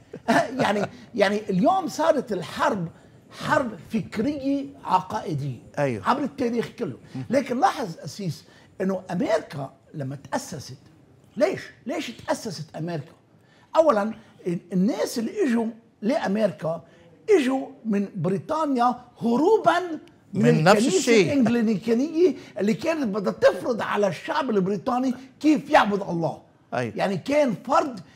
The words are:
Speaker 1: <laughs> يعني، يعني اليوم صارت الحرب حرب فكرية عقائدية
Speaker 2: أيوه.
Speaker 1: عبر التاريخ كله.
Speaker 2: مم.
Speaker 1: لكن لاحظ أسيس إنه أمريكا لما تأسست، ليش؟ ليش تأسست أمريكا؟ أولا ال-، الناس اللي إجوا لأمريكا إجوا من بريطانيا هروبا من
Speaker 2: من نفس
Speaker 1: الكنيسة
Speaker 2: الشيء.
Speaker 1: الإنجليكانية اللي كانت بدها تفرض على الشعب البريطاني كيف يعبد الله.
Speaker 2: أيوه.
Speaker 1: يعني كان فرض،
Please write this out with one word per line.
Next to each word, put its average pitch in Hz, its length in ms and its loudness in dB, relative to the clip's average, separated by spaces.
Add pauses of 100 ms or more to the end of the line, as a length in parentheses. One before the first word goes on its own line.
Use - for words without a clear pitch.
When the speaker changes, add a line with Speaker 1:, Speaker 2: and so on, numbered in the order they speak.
(280)
Speaker 1:
<laughs> 254 360 2
يعني، 202 180 0 (340)
يعني 208 340 2
اليوم 302 380 2
صارت 302 440 0
الحرب 196 560 -4 (440)
حرب 277 400 0 (180)
فكرية 277 760 -2 (200)
عقائدية 151 760 -4 (200)
Speaker 2:
أيوه. 131 300 0
Speaker 1:
عبر 277 140 2
التاريخ 240 440 -2 (120)
كله. 170 180 -6 (180)
Speaker 2:
مم. 131 140 -8
Speaker 1:
لكن 233 300 0
لاحظ 285 400 -2
أسيس 175 440 -8 (380)
إنه 185 200 -2 (100)
أمريكا 180 640 -4 (200)
لما 139 220 -8 (160)
تأسست، 139 460 -8 (600)
ليش؟ 311 240 0 (240)
ليش 285 260 -8
تأسست - 640 -8
أمريكا؟ 165 360 -8 (640)
أولا 226 380 2 (340)
ال-، 175 120 -2 (140)
الناس 208 460 0
اللي 226 120 -4 (160)
إجوا 233 180 0 (360)
لأمريكا 196 840 -2 (460)
إجوا 269 380 4 (180)
من 202 300 0
بريطانيا 240 800 0 (260)
هروبا 330 580 4 (540)
من 196 100 0
Speaker 2:
من 156 200 6
نفس 196 140 8
Speaker 1:
الكنيسة 285 200 4
Speaker 2:
الشيء. 226 360 4
Speaker 1:
الإنجليكانية 240 1000 2 (260)
اللي 208 140 2
كانت 320 300 -2 (120)
بدها 208 180 -2
تفرض 320 480 2
على 208 260 0
الشعب 294 420 -4
البريطاني 233 640 0 (260)
كيف 277 300 2
يعبد 202 400 4
الله. 160 320 -4 (320)
Speaker 2:
أيوه. 120 220 -2
Speaker 1:
يعني 180 220 -2
كان 277 380 0 (100)
فرض، 277 340 0 (160)